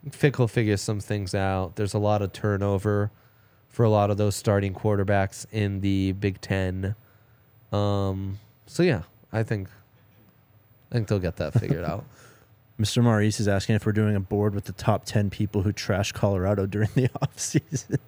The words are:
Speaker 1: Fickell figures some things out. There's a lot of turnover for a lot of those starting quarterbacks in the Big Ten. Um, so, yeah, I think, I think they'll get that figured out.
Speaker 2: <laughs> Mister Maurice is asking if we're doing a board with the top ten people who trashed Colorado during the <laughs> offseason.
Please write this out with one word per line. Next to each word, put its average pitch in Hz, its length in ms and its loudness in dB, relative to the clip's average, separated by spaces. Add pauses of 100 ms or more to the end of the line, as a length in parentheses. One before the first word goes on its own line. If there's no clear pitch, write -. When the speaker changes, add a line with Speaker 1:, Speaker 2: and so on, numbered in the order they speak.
Speaker 1:
Fickell 131 400 2
figures 107 320 2
some 104 180 -4
things 101 340 -6
out. 95 440 -2
There's 104 160 -2
a 107 60 0
lot 104 220 2
of 98 120 -4
turnover 101 760 0 (600)
for - 140 -2
a 113 60 6
lot 104 220 4
of 98 60 0
those 104 180 0
starting 101 360 2
quarterbacks 101 800 0
in 101 300 -2
the 95 300 0
Big 98 300 -2
Ten. 95 520 -2 (800)
Um, 98 680 -2 (300)
so, - 160 -2
yeah, 135 180 2 (300)
I 113 100 -2
think, 104 260 -4 (1200)
I - 20 -16
think 117 140 0
they'll 107 100 0
get 90 200 -4
that 78 220 -4
figured 85 240 -2
out. 80 220 -6 (360)
Speaker 2:
<laughs> - 360 -20
Mister 110 240 0
Maurice 107 380 4
is 104 80 0
asking 101 300 2
if 104 100 -2
we're 110 40 2
doing 107 240 2
a 98 40 0
board 104 340 0
with 101 120 -6
the 90 80 -10
top - 320 0
ten 101 260 0
people 104 320 -2
who 101 100 2
trashed 101 400 -2
Colorado 101 540 2
during 104 260 0
the 127 140 2
<laughs> - 160 -4
offseason. - 760 -4 (100)